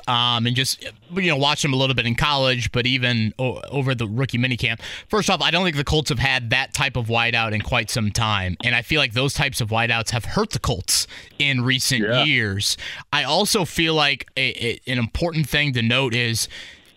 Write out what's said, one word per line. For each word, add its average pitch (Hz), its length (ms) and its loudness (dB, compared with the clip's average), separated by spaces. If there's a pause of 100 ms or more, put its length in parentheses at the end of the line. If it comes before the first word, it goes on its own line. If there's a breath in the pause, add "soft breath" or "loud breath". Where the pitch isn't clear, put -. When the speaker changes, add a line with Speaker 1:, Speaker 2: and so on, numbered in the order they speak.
Speaker 1:
um, 120 400 2
and 123 80 0
just, 131 260 -2 (320)
you 180 140 0
know, 156 100 2
watched 143 280 2
him 139 80 2
a - 20 2
little 131 200 2
bit 117 100 0
in 120 100 0
college, 131 560 0
but 123 160 0
even 123 500 0
o-, 120 320 -4
over 135 240 -2
the 117 140 -2
rookie 117 300 -2
minicamp. 120 420 0 (300 loud breath)
First 208 200 2
off, 170 120 2
I 143 100 2
don't 175 140 2
think 160 100 0
the 143 80 0
Colts 151 260 0
have 127 100 0
had 131 320 0
that 131 220 0
type 135 220 -2
of 117 120 -2
wideout 117 460 2
in 107 80 0
quite 117 300 -2
some 104 200 0
time, 98 520 0
and 120 100 0
I 120 80 2
feel 156 200 0
like 123 120 0
those 131 200 0
types 139 280 -2
of 107 80 -2
wideouts 117 420 0
have 120 140 -2
hurt - 260 -2
the - 80 -4
Colts - 460 -2 (320 loud breath)
in 139 280 2
recent 127 380 2
Speaker 2:
Yeah. 123 200 2
Speaker 1:
years. 110 540 0 (340 loud breath)
I 143 140 2
also 185 400 2
feel 160 280 0
like 143 340 2 (100)
a, 120 500 -2
a, 127 40 -2
an 127 60 2
important 156 520 -2
thing 147 240 0
to 123 80 0
note 120 340 2
is 117 320 0 (500 loud breath)